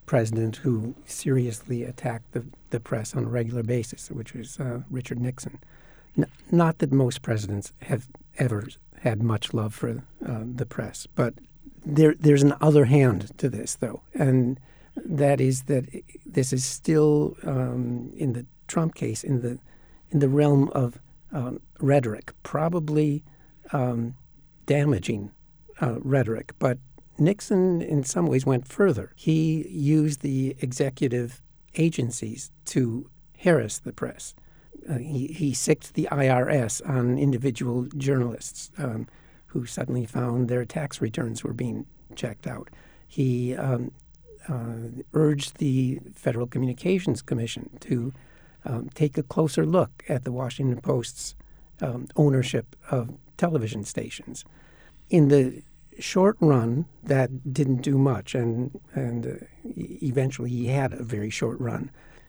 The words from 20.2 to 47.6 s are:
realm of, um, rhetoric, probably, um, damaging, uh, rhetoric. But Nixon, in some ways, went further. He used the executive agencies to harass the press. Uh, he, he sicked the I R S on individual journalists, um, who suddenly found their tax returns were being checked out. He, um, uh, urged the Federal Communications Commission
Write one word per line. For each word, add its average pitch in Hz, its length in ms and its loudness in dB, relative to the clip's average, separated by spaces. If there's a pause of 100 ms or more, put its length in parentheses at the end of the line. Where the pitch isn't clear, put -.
realm 143 420 6
of, 123 280 0 (340)
um, 127 280 -6 (180)
rhetoric, 135 540 2 (100)
probably, 151 800 0 (500)
um, 123 420 0 (520)
damaging, 117 640 0 (500)
uh, 120 200 0
rhetoric. 123 580 0
But 127 200 0 (400)
Nixon, 185 640 2
in 147 240 0
some 175 220 0
ways, 131 180 2
went 131 240 0
further. 175 460 0
He 160 540 0
used 156 520 2
the 131 400 -2
executive 127 800 -2 (360)
agencies 123 720 -2 (160)
to 123 420 -2 (340)
harass 135 360 2
the - 140 -12
press. - 420 -10 (540)
Uh, 143 100 -2
he, 139 300 -4
he 160 260 -2
sicked - 400 0
the 165 140 0
I 139 200 2
R 127 220 4
S 120 300 0
on 127 380 0
individual 127 680 0 (100)
journalists, 131 840 -2
um, 113 280 -6 (400)
who 120 200 -6
suddenly 123 400 -4
found 123 420 -2
their 123 160 -2
tax - 360 -6
returns 113 440 -4
were - 80 -4
being 117 340 -6 (300)
checked - 300 -8
out. 123 220 -12 (380)
He, 123 480 -2
um, 127 380 -2 (560)
uh, 117 540 -8 (100)
urged 151 460 2
the 131 420 0 (140)
Federal 120 320 -2
Communications 131 760 0
Commission - 480 -6 (100)